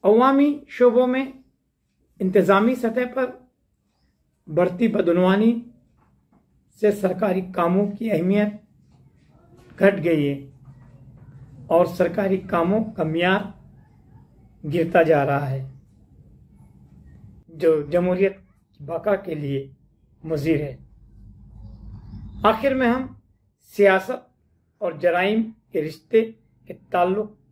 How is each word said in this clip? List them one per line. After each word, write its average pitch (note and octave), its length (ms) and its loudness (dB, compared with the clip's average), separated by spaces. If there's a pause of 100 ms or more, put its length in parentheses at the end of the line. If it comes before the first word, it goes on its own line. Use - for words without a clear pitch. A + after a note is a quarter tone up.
अवामी C4+ 440 4 (220)
शोबों B3 360 4
में C4 260 -4 (880)
इंतज़ामी G3 560 2
सतह B3 380 -4
पर B3+ 180 -4 (1160)
बढ़ती F3+ 420 0
बदनवानी F#3 600 2 (1300)
से G#3+ 100 4
सरकारी F#3+ 500 -2 (100)
कामों F3+ 360 0
की A3 220 -8
अहमियत G3+ 500 0 (1160)
घट F#3+ 220 4
गई D#3 240 0
है C#3 240 -6 (1200)
और E3+ 180 4
सरकारी F#3 480 -2 (100)
कामों F3+ 340 0 (120)
का D#3+ 120 -4
मियार F3 380 0 (1200)
गिरता E3+ 380 0
जा D#3 220 4
रहा C#3+ 220 -2
है, C3+ 140 -6 (1900)
जो D#3+ 200 0 (200)
जमहूरियत F3+ 420 0
की - 520 -20
बका E3+ 320 -2
के F#3 180 -8
लिए C#3 260 -6 (640)
मुज़िर D#3 400 -2
है। C#3 100 -10 (1700)
आखिर C4 280 2
में C4 120 0
हम C4 180 0 (680)
सियासत G3+ 520 2 (540)
और E3+ 180 -6
जराइम F#3 440 2 (300)
के E3 80 0
रिश्ते D#3+ 420 -2 (460)
के F#3+ 60 -16 (180)
ताल्लुक F#3+ 460 -2 (140)